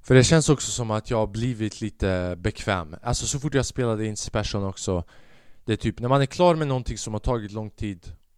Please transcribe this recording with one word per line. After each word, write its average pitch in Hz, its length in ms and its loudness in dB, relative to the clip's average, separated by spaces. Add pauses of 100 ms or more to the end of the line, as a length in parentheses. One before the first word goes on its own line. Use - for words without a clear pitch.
För - 140 4
det 127 80 10
känns 156 260 6
också 135 220 2
som 117 200 -4
att 107 180 -2
jag 120 80 0
har 110 100 2
blivit 110 540 -4
lite 92 580 -2
bekväm. 87 600 -4
Alltså 123 240 -2
så 135 140 -4
fort 143 140 -4
jag 131 120 2
spelade 113 400 -2
in 107 120 -6
special - 460 -4
också, 92 400 -2 (640)
det 110 80 0
är 104 40 0
typ, - 220 -4
när 120 100 -4
man 139 120 4
är 135 40 4
klar 175 300 4
med 156 120 -2
någonting 127 300 -2
som 107 160 -6
har 104 60 -4
tagit 113 320 -2
lång 107 180 -8
tid 101 420 -8 (260)